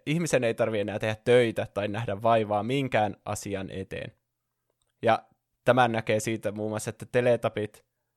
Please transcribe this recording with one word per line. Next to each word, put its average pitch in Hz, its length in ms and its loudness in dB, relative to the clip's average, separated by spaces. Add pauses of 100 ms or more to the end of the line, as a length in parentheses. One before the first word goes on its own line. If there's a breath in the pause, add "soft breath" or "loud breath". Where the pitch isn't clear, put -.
ihmisen 147 380 0
ei 117 100 0
tarvitse 113 280 0
enää 104 180 -4
tehdä 110 160 -2
töitä 117 580 2
tai 101 140 -2
nähdä 104 340 -6
vaivaa 110 420 2
minkään 120 520 0 (100)
asian 98 460 -6
eteen. - 400 -10 (880)
Ja 113 220 2 (420)
tämän 123 260 4
näkee 110 280 0
siitä 110 320 -4
muun 107 200 -6
muassa, 107 180 -6
että - 160 -12
teletapit, 117 800 0 (320)